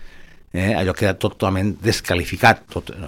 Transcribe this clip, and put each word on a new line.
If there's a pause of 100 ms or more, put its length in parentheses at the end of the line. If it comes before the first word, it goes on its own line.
(520)
eh?
Allò
queda
totalment
descalificat,
tot, (180)